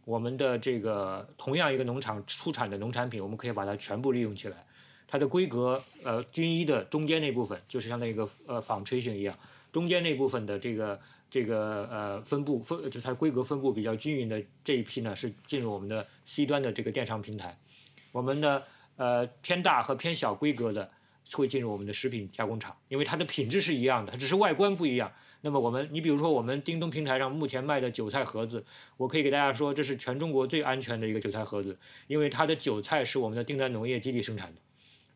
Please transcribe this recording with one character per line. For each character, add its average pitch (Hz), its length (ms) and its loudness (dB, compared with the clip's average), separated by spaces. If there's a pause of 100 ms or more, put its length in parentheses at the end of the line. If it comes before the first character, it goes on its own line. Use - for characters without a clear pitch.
我 117 120 -2
们 120 200 -2
的 127 200 2
这 120 220 0
个 101 580 -2
同 135 200 -2
样 156 180 4
一 - 20 2
个 131 60 0
农 123 180 -2
场 107 280 -6
出 - 240 -4
产 123 180 -2
的 101 80 -4
农 110 140 -4
产 123 180 -2
品， 113 100 -6
我 98 60 -4
们 107 100 -6
可 123 120 -6
以 117 40 -2
把 101 140 -2
它 101 80 -2
全 104 260 -4
部 135 120 4
利 123 80 2
用 107 160 0
起 104 100 -10
来。 87 180 -12 (440)
它 143 100 -2
的 143 80 4
规 175 220 2
格， 127 340 2 (220)
呃， 120 260 0
均 165 260 2
一 170 80 2
的 117 200 4
中 156 200 0
间 160 160 2
那 147 120 0
部 117 120 0
分， 101 240 -6
就 127 120 -4
是 110 80 -6
像 120 100 -4
那 117 160 -2
个， 107 160 -2 (160)
呃， 120 140 -4
纺 101 240 -4
锤 127 160 0
形 117 160 -2
一 98 60 -4
样， 98 140 -2 (360)
中 170 160 0
间 175 160 4
那 160 100 2
部 135 140 2
分 120 180 -2
的 101 100 -2
这 117 160 -4
个， 107 280 -2 (280)
这 127 160 0
个， 107 460 0
呃， 104 320 -4
分 143 220 -2
布， 139 160 0
分-， 165 180 -6 (100)
就 131 120 -6
它 127 120 -4
规 156 160 2
格 127 140 2
分 139 180 -2
布 135 120 4
比 107 100 -2
较 110 140 0
均 151 180 -2
匀 127 140 0
的 110 120 -2 (220)
这 147 120 0
一 120 100 2
批 - 160 -6
呢， 110 160 -4
是 127 120 -4 (160)
进 143 160 -2
入 113 120 -2
我 98 80 -4
们 101 80 -8
的 110 180 -4 (200)
C 147 200 0
端 143 160 2
的 120 100 0
这 117 80 -4
个 113 120 -2
电 123 120 0
商 110 160 -4
平 107 160 -10
台。 90 220 -10 (540)
我 127 100 -2
们 139 180 2
的， 139 220 4 (360)
呃， 123 280 4 (160)
偏 175 180 0
大 160 220 4
和 131 140 0
偏 165 180 -2
小 123 180 0
规 147 220 2
格 117 180 0
的 101 160 -4 (440)
会 139 160 2
进 135 120 0
入 113 120 -2
我 104 40 -2
们 101 80 -6
的 104 80 -4
食 127 160 -2
品 110 220 -4
加 113 160 -2
工 110 140 -2
厂， - 160 -10 (120)
因 135 80 -4
为 143 80 2
它 165 120 0
的 165 80 0
品 135 240 -2
质 165 120 2
是 165 140 2
一 123 80 2
样 123 240 4
的， 92 60 -10
它 123 60 -8
只 131 100 -2
是 170 80 4
外 196 180 6
观 196 220 4
不 170 100 0
一 131 80 2
样。 113 180 0 (280)
那 151 100 -2
么 143 80 2
我 120 120 4
们， 135 200 -2
你 156 100 -4
比 160 80 0
如 143 100 6
说 160 120 4
我 139 100 4
们 127 220 -2
叮 165 160 -4
咚 165 100 -2
平 151 160 -2
台 131 140 2
上 131 120 0
目 147 160 0
前 127 160 -2
卖 143 180 2
的 127 100 0
韭 113 180 -4
菜 131 160 0
盒 113 220 -2
子， 113 180 -6 (320)
我 127 120 0
可 156 100 0
以 151 60 4
给 139 60 4
大 143 80 4
家 143 140 4
说， 139 220 0
这 147 80 0
是 131 140 -2
全 127 240 -4
中 165 100 -2
国 131 160 4
最 147 160 0
安 135 180 0
全 120 200 -4
的 110 80 0
一 110 40 0
个 110 60 0
韭 104 140 -2
菜 107 120 -4
盒 104 180 -4
子， 98 140 -6 (300)
因 147 140 2
为 147 80 4
它 156 180 2
的 160 80 2
韭 123 260 0
菜 143 240 2
是 127 140 -2
我 117 100 2
们 110 80 -4
的 120 60 0
订 139 160 -4
单 131 140 0
农 113 160 -2
业 123 100 0
基 123 140 -2
地 120 100 0
生 113 140 -4
产 92 180 -10
的。 82 60 -20 (560)